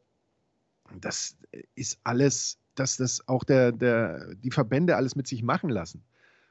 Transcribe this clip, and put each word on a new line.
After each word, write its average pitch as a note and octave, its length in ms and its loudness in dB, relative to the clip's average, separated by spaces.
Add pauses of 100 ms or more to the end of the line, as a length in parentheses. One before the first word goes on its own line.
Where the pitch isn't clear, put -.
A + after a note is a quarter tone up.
(1000)
Das - 380 -8 (380)
ist - 280 -10
alles, C3 540 0 (180)
dass C3 220 -4
das - 300 -4
auch C3 160 0
der, C3 280 6
der, A2+ 640 0
die B2 160 -6
Verbände D3 460 2
alles B2+ 180 0
mit C3+ 120 -6
sich A#2 160 -6
machen D3 260 0
lassen. F#2 320 -4 (500)